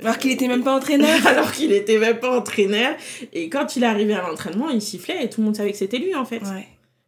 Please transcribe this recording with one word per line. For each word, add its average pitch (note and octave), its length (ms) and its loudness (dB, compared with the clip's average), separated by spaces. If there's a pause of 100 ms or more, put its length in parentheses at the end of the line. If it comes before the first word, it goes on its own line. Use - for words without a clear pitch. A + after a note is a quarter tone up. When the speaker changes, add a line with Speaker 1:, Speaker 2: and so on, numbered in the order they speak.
Speaker 1:
Alors A3+ 160 0
qu'il C4 140 0
était B3+ 160 0
même B3 160 0
pas C4+ 120 2
entraîneur. C#4+ 320 4
Speaker 2:
<laughs> D#4+ 180 4
Alors - 260 4
qu'il C4+ 200 0
était G3+ 260 4
même A3 200 2
pas B3+ 200 0
entraîneur. A3 560 0 (380)
Et E3 160 -6
quand C#4+ 280 -4
il B3 80 2
arrivait G#3+ 300 2
à F#3 140 -2
l'entraînement, F#3 400 -4
il A3+ 140 0
sifflait C#4 420 -6
et A3 60 -4
tout - 100 -4
le G#3+ 60 2
monde G#3+ 100 0
savait G#3 160 -2
que G3+ 60 -10
c'était G3+ 200 -2
lui, F#4 160 -2
en C4+ 100 -4
fait. A3+ 180 -10
Speaker 1:
Ouais. G3 240 -10 (420)